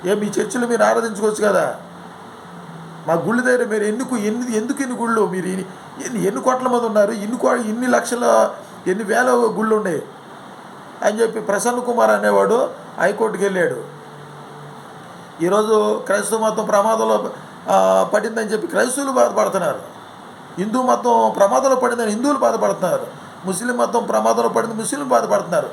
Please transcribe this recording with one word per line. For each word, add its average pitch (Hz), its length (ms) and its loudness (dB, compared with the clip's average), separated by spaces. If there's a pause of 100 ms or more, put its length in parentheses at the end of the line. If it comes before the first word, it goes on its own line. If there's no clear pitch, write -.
ఏ, 190 100 2
మీ 208 100 -2
చర్చిలు 233 420 -2
మీరు 226 160 2
ఆరాధించుకోవచ్చు 214 640 2
కదా. 160 300 2 (1300)
మా 160 60 2
గుళ్ళ 202 280 0
దగ్గర 247 240 2
మీరు 208 180 -2
ఎందుకు, 240 340 -2
ఎన్ని, 226 400 -2
ఎందుకు 247 260 -2
ఇన్ని 247 140 -4
గుళ్ళు? 226 300 2
మీరు 180 180 -4
ఇన్ని, 185 200 -4 (400)
ఎన్ని, 190 220 -2
ఎన్ని 233 140 -2
కోట్ల 254 260 0
మంది 240 180 2
ఉన్నారు? 208 260 4
ఇన్ని 220 260 -4
కో-, 247 240 2
ఇన్ని 226 260 -2
లక్షల, 240 640 2 (360)
ఎన్ని 202 160 0
వేల 220 260 2
గుళ్ళు 220 460 2
ఉన్నాయి 185 280 -2 (1000)
అని 214 180 2
చెప్పి 220 180 2
ప్రసన్న 208 400 0
కుమార్ 226 320 2
అనేవాడు 208 580 2 (300)
హైకోర్టుకి 208 440 0
వెళ్ళాడు. 165 400 0 (1600)
ఈరోజు 214 600 4
క్రైస్తవ 202 320 0
మతం 214 280 0
ప్రమాదంలో, 220 680 2 (380)
ఆ, 190 440 6
పడిందని 220 340 0
చెప్పి 208 200 -2
క్రైస్తవులు 254 440 0
బాధపడుతున్నారు, 196 680 2 (800)
హిందూ 214 240 0
మతం 240 540 4
ప్రమాదంలో 269 400 4
పడిందని 233 340 0
హిందువులు 247 280 0
బాధపడుతున్నారు, 196 680 0 (380)
ముస్లిం 233 320 -2
మతం 233 260 0
ప్రమాదంలో 220 460 2
పడింది 226 260 0
ముస్లింలు 269 300 -4
బాధపడుతున్నారు. 185 680 0